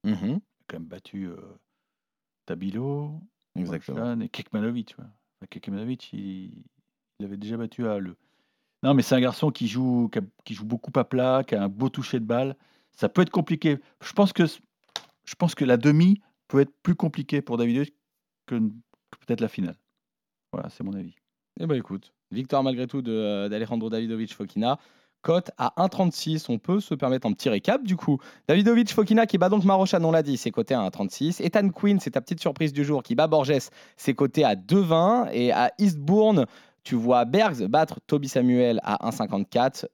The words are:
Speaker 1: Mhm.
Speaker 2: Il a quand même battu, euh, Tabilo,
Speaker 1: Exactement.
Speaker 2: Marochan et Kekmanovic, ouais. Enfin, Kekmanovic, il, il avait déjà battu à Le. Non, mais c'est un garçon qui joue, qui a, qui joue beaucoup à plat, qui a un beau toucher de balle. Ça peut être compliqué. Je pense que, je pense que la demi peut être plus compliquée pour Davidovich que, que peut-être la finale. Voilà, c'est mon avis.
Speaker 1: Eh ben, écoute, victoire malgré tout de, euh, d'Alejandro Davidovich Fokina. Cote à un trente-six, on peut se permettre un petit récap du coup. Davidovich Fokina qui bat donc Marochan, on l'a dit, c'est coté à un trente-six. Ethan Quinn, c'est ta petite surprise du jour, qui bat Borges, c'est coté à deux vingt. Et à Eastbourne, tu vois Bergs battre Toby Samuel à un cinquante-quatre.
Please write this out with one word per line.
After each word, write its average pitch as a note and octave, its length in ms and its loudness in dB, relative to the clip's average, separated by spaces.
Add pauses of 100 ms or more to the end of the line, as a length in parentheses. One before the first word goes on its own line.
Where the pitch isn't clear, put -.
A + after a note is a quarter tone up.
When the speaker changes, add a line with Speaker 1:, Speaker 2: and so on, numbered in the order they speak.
Speaker 1:
Mhm. G#2+ 200 -2
Speaker 2:
Il A#2 100 -2
a G3 60 -4 (280)
quand E2+ 120 -12
même E2 100 -14
battu, F#2+ 380 -14
euh, E2+ 100 -14 (1080)
Tabilo, C3+ 760 -6 (340)
Speaker 1:
Exactement. F3 440 -8
Speaker 2:
Marochan A#2 200 -4
et A2 80 -6
Kekmanovic, A2+ 720 -8
ouais. A#2 60 -20
Enfin, - 440 -20
Kekmanovic, A2 640 -10
il, F#2+ 540 -14 (540)
il G2+ 60 -10
avait G2 120 -12
déjà G#2+ 180 -8
battu A2+ 320 -6
à G#2 120 -4
Le. F2+ 180 -10 (680)
Non, C#3 100 4
mais C3 100 6
c'est - 120 2
un B2+ 60 4
garçon B2+ 300 0
qui A#2+ 180 -4
joue, B2 420 0
qui A2+ 80 -4
a, - 20 -4 (220)
qui A#2 100 -12
joue G#2+ 120 -10
beaucoup A2+ 340 -8
à A#2 60 0
plat, C3 420 0
qui - 80 -2
a G2+ 80 0
un G2 60 -2
beau A2 180 -2
toucher B2+ 320 -4
de A2 60 -4
balle. B2+ 320 -2 (340)
Ça - 160 -2
peut - 140 2
être E3+ 80 2
compliqué. D#3 480 0 (260)
Je - 80 -16
pense G3+ 220 2
que, F#3+ 120 2
je - 920 -12
pense E3+ 200 0
que D3 80 -2
la B2 140 6
demi D#3 420 6 (300)
peut C#3 100 4
être C#3+ 140 4 (100)
plus F3+ 120 2
compliquée D3 460 -2
pour A#2+ 140 -6
Davidovich A#2+ 380 0 (520)
que, A#2+ 140 -4
que - 680 -6
peut-être A#2 160 -2
la A2 60 -2
finale. F2 280 -6 (760)
Voilà, G2 180 -8
c'est - 140 -14
mon G2 100 -8
avis. F#2+ 220 -12 (440)
Speaker 1:
Eh E3 60 -6
ben, D3+ 100 0
écoute, G2 380 -8 (180)
victoire C3 300 -2
malgré B2+ 260 -2
tout C3+ 140 -6
de, A#2 100 -6
euh, G#2 380 -2
d'Alejandro A2 400 -4
Davidovich A2+ 440 -6
Fokina. A2+ 440 -4 (440)
Cote F3 360 0
à C3 240 -4
un F#3+ 60 2
trente-six, D#3+ 640 -2
on A2+ 100 -2
peut G3 220 0
se - 120 -6
permettre C3 320 -2
un G#2+ 60 0
petit - 160 -4
récap F#3 360 0
du F#3 120 0
coup. D3 220 0 (320)
Davidovich G#3+ 420 4
Fokina A3 340 4
qui G#3 120 -2
bat F3+ 100 4
donc G3 160 2
Marochan, F#3+ 400 4
on D#3+ 80 2
l'a D#3+ 120 4
dit, C#3+ 120 0
c'est A2+ 160 -6
coté A#2 220 -2
à A#2+ 80 0
un F#2 100 -2
trente-six. C#3 480 -4
Ethan G3 300 2
Quinn, G3+ 320 0
c'est C3 100 -6
ta C3 100 -2
petite - 200 -8
surprise D3+ 320 -2
du C#3+ 100 -2
jour, C#3+ 200 0
qui - 120 -4
bat D3+ 120 4
Borges, C#3+ 420 2 (260)
c'est - 180 -2
coté C#3+ 300 2
à G#2+ 140 4
deux E3 240 2
vingt. F3+ 500 2
Et B2 220 2
à B2 240 2
Eastbourne, F#3 680 4 (380)
tu - 120 -4
vois A#2+ 280 4
Bergs C3 440 0
battre D3+ 380 0
Toby C#3+ 220 -2
Samuel B2 560 2
à G#2 240 -2
un A2+ 40 -2
cinquante-quatre. G#2+ 840 -2